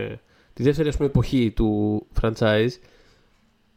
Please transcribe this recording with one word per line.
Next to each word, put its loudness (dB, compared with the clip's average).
τη -6
δεύτερη, 2
ας -4
πούμε, 0
εποχή 0
του 0
franchise, 0